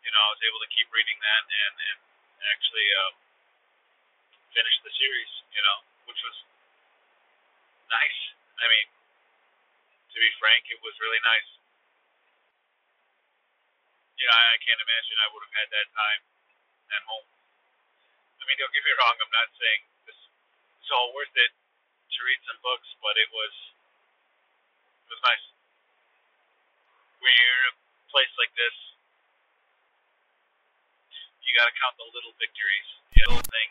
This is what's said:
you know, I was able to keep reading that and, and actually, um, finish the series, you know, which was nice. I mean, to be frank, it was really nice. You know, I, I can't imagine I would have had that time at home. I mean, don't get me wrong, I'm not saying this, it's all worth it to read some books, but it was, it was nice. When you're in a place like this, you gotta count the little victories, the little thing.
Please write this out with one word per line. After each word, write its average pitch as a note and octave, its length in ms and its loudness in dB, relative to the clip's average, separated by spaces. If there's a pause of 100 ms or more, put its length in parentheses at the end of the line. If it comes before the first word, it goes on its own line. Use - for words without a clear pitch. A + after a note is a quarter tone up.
you A2 80 -6
know, G#2+ 80 2
I G#2+ 160 2
was - 80 -8
able A2+ 160 -4
to A2 160 -12
keep - 160 -4
reading A2 240 -4
that G#2+ 320 0
and, G2+ 260 -4 (140)
and G#2 100 -10 (540)
actually, A2 320 -4 (160)
um, F#2+ 140 -4 (1400)
finish A#2 320 0
the G#2+ 80 -16
series, C3+ 400 -6 (240)
you G#2 80 -4
know, G2+ 140 0 (260)
which - 160 -12
was A#2+ 160 -12 (1500)
nice. B2 320 -2 (400)
I A#2 80 0
mean, A2 200 4 (1200)
to - 80 -16
be A2+ 160 4
frank, A2 320 2
it A#2 160 -16
was A2 160 -10
really A2+ 240 -2
nice. A2+ 240 2 (2750)
You B2+ 80 0
know, A#2 80 6
I, A#2 160 6
I A#2 80 2
can't A2+ 240 -2
imagine A2+ 320 -4
I G#2+ 160 -2
would G#2 160 -18
have - 160 -12
had - 80 -10
that G#2 240 -4
time G#2+ 240 -2 (720)
at G#2 160 -6
home. A2 160 -14 (1120)
I - 80 -20
mean, C#3 160 -4
don't C3+ 160 -6
get D3 80 -4
me D3 160 0
wrong, A#2+ 160 2
I'm - 160 -8
not A2+ 240 0
saying A2+ 240 -2 (240)
this, - 160 -20 (640)
it's - 80 -8
all B2 240 -2
worth C#3+ 160 -10
it B2 240 2 (500)
to - 180 -10
read B2+ 240 -2
some A#2+ 160 -14
books, B2 220 -4 (180)
but G#2 160 -2
it G#2+ 80 0
was, A2 240 -8 (1500)
it - 60 -20
was - 100 -16
nice. A#2+ 260 0 (1700)
When - 80 0
you're B2 320 6
in B2+ 160 0
a - 0 - (320)
place C3 320 0
like A#2 160 -2
this, A#2+ 200 -2 (2750)
you - 60 -2 (100)
gotta A#2+ 160 2
count B2+ 240 -4
the A2+ 80 -18
little A#2 320 -18
victories, - 480 -6 (240)
the - 140 12
little - 260 4
thing. A2 180 -2